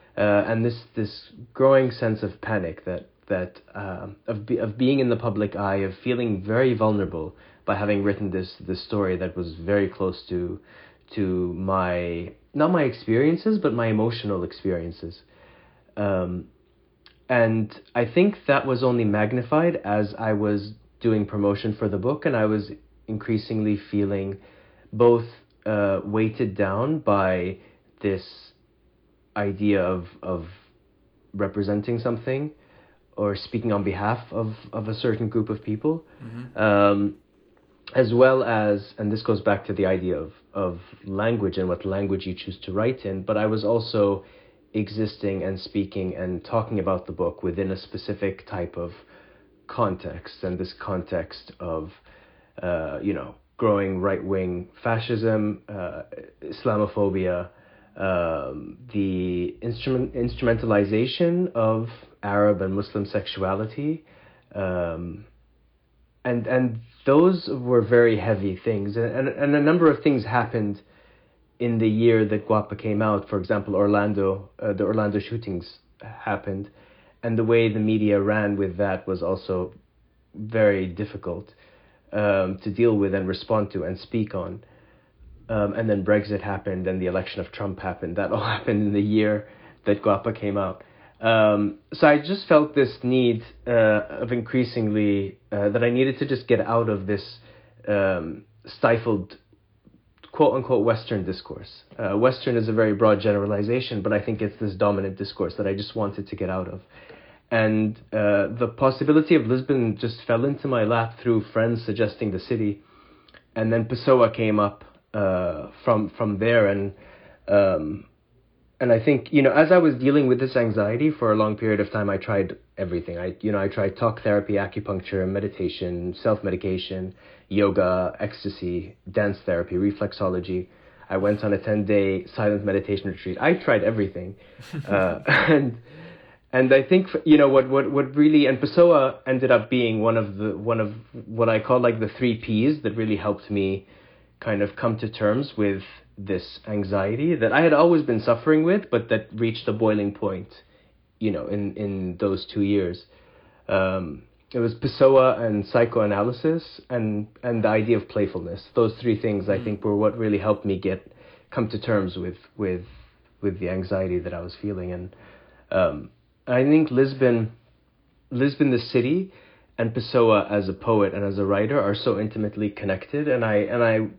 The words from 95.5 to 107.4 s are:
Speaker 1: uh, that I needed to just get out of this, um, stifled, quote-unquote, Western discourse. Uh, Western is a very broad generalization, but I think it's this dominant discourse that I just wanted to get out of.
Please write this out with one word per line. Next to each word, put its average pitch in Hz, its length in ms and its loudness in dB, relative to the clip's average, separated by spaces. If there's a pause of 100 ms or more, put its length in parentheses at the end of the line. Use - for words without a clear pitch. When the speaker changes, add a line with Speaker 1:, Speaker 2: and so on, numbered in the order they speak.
Speaker 1:
uh, 104 180 0
that 113 120 -2
I 120 80 4
needed 131 280 0
to - 100 -4
just 127 180 -4
get 113 140 4
out 117 300 0
of 95 160 -4
this, 101 320 -6 (500)
um, 95 560 -2 (220)
stifled, 117 680 0 (960)
quote-unquote, 127 520 2
Western 113 400 0
discourse. - 600 -12 (140)
Uh, 101 200 -2
Western 127 380 2
is 110 120 0
a 117 40 0
very 107 220 2
broad 104 260 4
generalization, 104 800 -2
but 107 100 -2
I 110 80 2
think 110 220 -4
it's 101 180 -4
this 104 140 -4
dominant 98 420 0
discourse 95 400 -6
that 101 100 -2
I 98 80 -2
just 101 200 -8
wanted 101 340 -6
to 101 80 -12
get 92 140 -4
out 92 180 -6
of. 92 120 -12 (680)